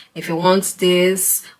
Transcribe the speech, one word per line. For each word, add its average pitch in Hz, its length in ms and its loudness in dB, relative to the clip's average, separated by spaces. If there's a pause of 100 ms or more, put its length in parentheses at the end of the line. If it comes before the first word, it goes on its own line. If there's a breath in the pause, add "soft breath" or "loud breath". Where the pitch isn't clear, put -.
(140 loud breath)
if 160 140 -10
you 170 80 -4
want 185 420 0
this, 185 680 0 (140 loud breath)